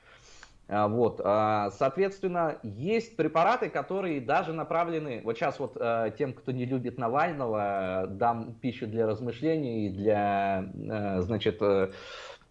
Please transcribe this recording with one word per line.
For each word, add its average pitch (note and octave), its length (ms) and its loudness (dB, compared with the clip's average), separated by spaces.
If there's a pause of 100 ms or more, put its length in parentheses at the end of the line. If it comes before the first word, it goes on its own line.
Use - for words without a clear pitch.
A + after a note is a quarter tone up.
(720)
А, G#2 140 4
вот, A2 380 2
а, G#2+ 480 4
соответственно, F3 880 0
есть C#3+ 540 -2
препараты, E3+ 520 2
которые D#3+ 520 -2
даже D#3+ 320 0
направлены, D#3+ 720 -2
вот A#2 120 -2
щас D3 220 -2
вот, B2+ 220 -6
а, A2+ 300 2
тем, C3 220 -4
кто - 200 -8
не B2 120 -2
любит B2 320 -2
Навального, G#2+ 1120 0
дам A2+ 460 0
пищу B2 320 -6
для A2+ 180 0
размышлений A#2+ 840 0
и - 20 -2
для, G2 840 2
э, G#2 500 -2
значит, G#2+ 380 0
э, G2 300 4 (600)